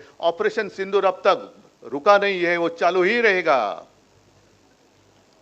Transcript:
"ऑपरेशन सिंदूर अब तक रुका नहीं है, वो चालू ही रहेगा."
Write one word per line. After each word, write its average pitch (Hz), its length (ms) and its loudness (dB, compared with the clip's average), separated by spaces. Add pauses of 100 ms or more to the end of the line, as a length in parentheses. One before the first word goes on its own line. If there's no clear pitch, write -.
(200)
"ऑपरेशन 202 480 -2
सिंदूर 190 360 -2
अब 190 100 2
तक 185 220 2 (480)
रुका 202 340 2
नहीं 196 300 0
है, 175 100 0
वो 170 120 -2
चालू 180 340 0
ही 226 180 0
रहेगा." 147 600 0 (1600)